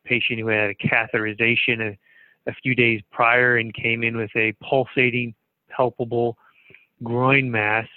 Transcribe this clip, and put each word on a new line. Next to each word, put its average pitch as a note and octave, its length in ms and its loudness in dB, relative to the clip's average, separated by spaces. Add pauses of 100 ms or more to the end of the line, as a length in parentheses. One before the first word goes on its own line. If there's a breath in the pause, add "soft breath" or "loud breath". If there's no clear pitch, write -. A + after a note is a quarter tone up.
patient A#2 360 -2
who A2 80 -4
had G#2+ 220 2
a G2+ 40 -8
catheterization A2+ 1080 0 (640 soft breath)
a, A#2 40 -4
a - 40 -10
few B2+ 200 -4
days A#2 260 2 (120)
prior B2 460 4
and A2+ 160 -4
came A#2 280 -4
in A#2 140 -2
with A2 200 -4
a A2 160 0 (100)
pulsating, B2 720 0 (340)
palpable A#2+ 720 -2 (640 soft breath)
groin B2+ 480 2
mass A2 460 0